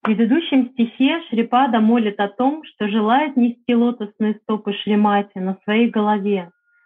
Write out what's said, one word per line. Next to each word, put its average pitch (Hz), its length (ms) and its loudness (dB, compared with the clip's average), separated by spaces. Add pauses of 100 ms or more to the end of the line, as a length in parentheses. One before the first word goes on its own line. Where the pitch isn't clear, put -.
В - 40 -10
предыдущем 240 680 0
стихе 269 560 0
Шрипада 233 500 0
молит 214 400 2
о 202 80 -2
том, 277 380 -2
что - 240 -8
желает 233 480 0
нести 240 360 0
лотосные 220 680 -2
стопы 214 300 -6
Шримати 202 640 0
на 190 260 -6
своей 220 260 2
голове, 202 640 -2 (340)